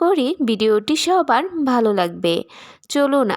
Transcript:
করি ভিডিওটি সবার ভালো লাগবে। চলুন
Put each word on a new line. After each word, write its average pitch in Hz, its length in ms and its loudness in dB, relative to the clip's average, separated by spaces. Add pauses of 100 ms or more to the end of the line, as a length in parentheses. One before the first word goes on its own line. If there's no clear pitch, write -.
করি 339 240 2 (220)
ভিডিওটি 214 460 0 (100)
সবার 302 380 2 (280)
ভালো 226 200 2 (100)
লাগবে। 175 340 -2 (600)
চলুন 277 420 2